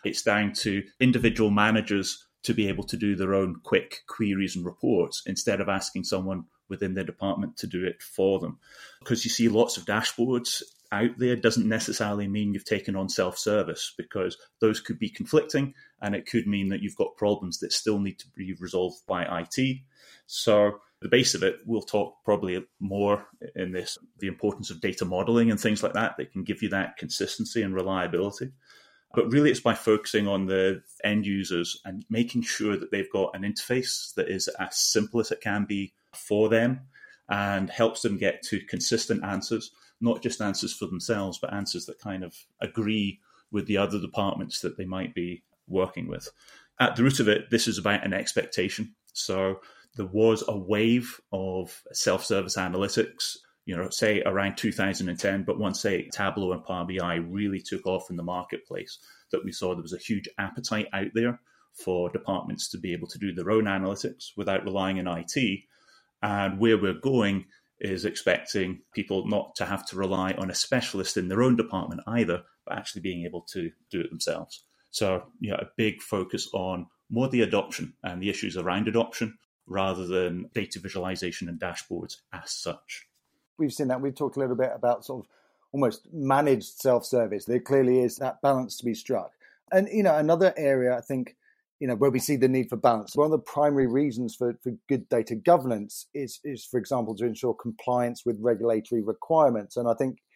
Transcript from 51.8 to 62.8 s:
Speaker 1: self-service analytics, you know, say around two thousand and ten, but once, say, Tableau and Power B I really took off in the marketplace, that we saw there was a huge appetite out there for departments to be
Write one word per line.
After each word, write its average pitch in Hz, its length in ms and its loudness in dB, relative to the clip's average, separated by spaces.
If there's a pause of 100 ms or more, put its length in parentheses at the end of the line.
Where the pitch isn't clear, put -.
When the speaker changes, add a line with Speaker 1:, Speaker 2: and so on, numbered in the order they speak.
Speaker 1:
self-service 95 640 0
analytics, 95 800 -2 (280)
you 87 120 -6
know, 92 120 -4
say 107 360 2
around 98 320 0
two 107 140 0
thousand 95 360 -2
and 87 120 -6
ten, 98 240 0
but 95 160 -2
once, 98 200 -2
say, 98 320 -2
Tableau 98 400 -2
and 87 140 -6
Power 90 200 -4
B 92 140 -4
I 87 160 -2
really 95 460 -4
took - 240 -8
off 92 240 -2
in 90 60 -6
the 85 80 -6
marketplace, 90 760 -8 (340)
that - 140 -2
we 95 60 -6
saw 90 220 -4
there 87 80 -6
was 82 120 -10
a 87 40 -8
huge - 300 -4 (100)
appetite 107 540 -4
out 98 220 -4
there 120 260 0 (340)
for 87 360 -2
departments - 600 -4
to 95 80 -10
be 90 140 -6